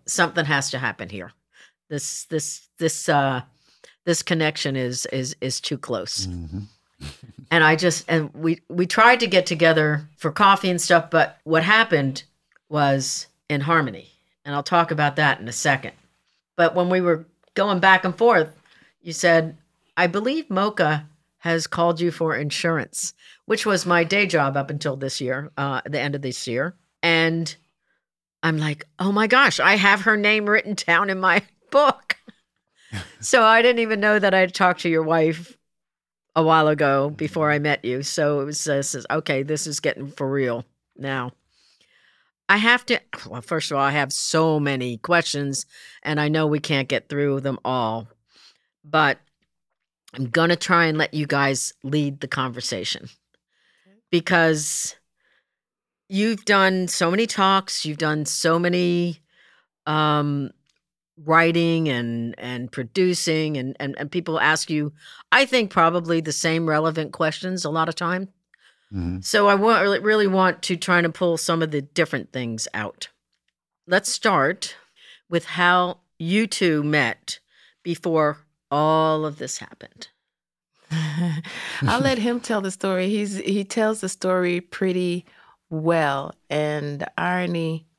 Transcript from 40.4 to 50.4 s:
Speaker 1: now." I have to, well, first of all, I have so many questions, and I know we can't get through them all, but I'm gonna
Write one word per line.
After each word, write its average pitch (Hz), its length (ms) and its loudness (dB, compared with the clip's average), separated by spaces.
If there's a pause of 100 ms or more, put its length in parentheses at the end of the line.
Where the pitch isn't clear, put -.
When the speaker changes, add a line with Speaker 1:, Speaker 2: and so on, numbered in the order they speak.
Speaker 1:
now." 131 340 -6 (1160)
I 196 80 4
have 233 300 2
to, 233 140 0 (280)
well, 117 120 -10
first 160 300 -6
of 147 60 -2
all, 139 80 2
I 135 80 2
have 143 200 -2
so 160 460 0
many 131 400 -4
questions, 143 640 -2 (380)
and 147 180 -4
I 151 60 0
know 156 220 0
we 151 100 0
can't 139 300 -2
get 131 200 -4
through 143 340 -2
them 135 220 -6
all, 113 440 -2 (760)
but 151 340 2 (920)
I'm 127 160 -6
gonna 165 280 2